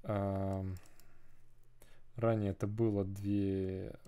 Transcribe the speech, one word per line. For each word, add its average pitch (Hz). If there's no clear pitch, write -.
Ам, 98
ранее 110
это 101
было 104
две, 98